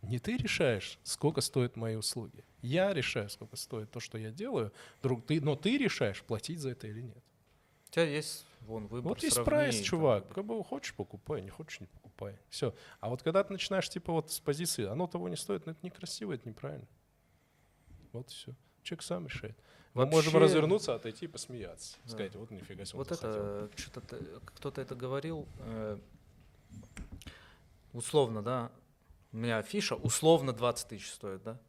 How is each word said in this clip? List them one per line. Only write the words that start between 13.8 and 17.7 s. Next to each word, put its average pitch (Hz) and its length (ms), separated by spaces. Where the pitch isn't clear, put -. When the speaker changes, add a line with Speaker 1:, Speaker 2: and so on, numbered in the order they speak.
Speaker 1:
типа, - 240
вот 156 200
с - 80
позиции, 147 460
оно 139 200
того 180 220
не 175 80
стоит, 185 300
но 165 60
это - 140
некрасиво, 185 460
это 123 160
неправильно. 113 400